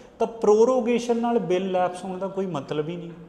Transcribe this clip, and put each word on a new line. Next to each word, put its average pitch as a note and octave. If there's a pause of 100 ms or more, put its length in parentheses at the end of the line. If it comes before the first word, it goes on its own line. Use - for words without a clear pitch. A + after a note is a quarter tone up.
(200)
ਤਾਂ A3+
ਪ੍ਰੋਰੋਗੇਸ਼ਨ A#3
ਨਾਲ A#3
ਬਿੱਲ F#3
ਲੈਪਸ F3+
ਹੋਣ F#3+
ਦਾ G3
ਕੋਈ F#3+
ਮਤਲਬ D3+
ਹੀ F3
ਨਹੀਂ। E3+ (180)